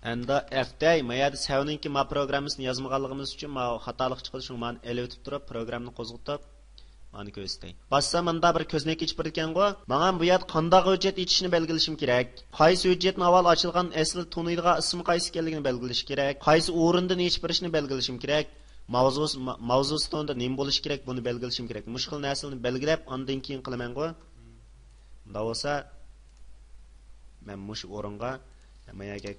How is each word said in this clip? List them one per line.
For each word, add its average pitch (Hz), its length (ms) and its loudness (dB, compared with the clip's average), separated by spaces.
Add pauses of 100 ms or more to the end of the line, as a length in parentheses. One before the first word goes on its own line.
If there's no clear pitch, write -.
(120)
Endi 123 260 0 (300)
F - 20 -14 (140)
day, 165 140 6 (120)
mayada 139 280 0 (100)
savninki 147 480 0
ma 139 80 2 (100)
programmasini 143 560 -2
yozmaganligimiz 135 680 -4
uchun 147 220 -10
ma 127 60 -2 (220)
xatolik 127 400 -2
chiqdi. 131 220 -10
Shuni 123 180 -8
men 120 100 -4 (140)
elib 120 180 -2
o'tib - 180 -16
turib, 143 260 -6
programni 117 460 -6
qo'zg'atib, 120 440 -8 (760)
mani 101 220 -10
ko'rsatay. 92 340 -10 (220)
Bossam, 147 360 2
menda 165 260 4
bir 160 160 0
ko'znak 160 340 -2
ichib - 140 -6
bir 160 120 -2
ekan-ku. 160 340 0 (260)
Menga 156 180 4 (100)
bu 165 120 2
yerda 180 220 2
qanday 170 340 8
hujjat 190 360 2
ichishni 180 320 0
belgilashim 160 460 2
kerak? 123 260 4 (320)
Qaysi 175 320 6
hujjatni 180 380 2
avval 180 240 8
ochilgan 175 340 2 (140)
asl 160 180 0 (140)
tunuydigan 170 500 2
ismi 175 260 -2
qaysi 170 220 2
ekanligini 160 360 -4
belgilash 123 420 -2
kerak. 139 240 0 (140)
Qaysi 160 220 6 (140)
o'rindan 180 440 4
ichib - 160 0
birishni 170 340 -2
belgilashim 131 460 -2
kerak. 147 220 2 (500)
Mavzu, 135 300 4 (200)
ma-, 127 140 -6 (120)
mavzu 139 340 4
stonda 151 360 -4
nima 127 180 0
bo'lishi 143 260 0
kerak, 143 240 -2
buni 127 180 -4
belgilashim 120 420 -4
kerak. 107 140 -8 (100)
Mush 127 160 -6
xil 147 180 -6
narsalarni 139 400 -6
belgilab, 143 340 0 (120)
ondan 135 320 -4
keyin 135 200 -8
qilaman-ku. 123 420 -6 (1200)
Unda 101 200 -8
bo'lsa, 117 240 -4 (1800)
men 101 100 -12 (120)
mush 107 140 -10 (120)
o'ringa, 104 360 -8 (680)
men 98 120 -10
yerga 101 280 -10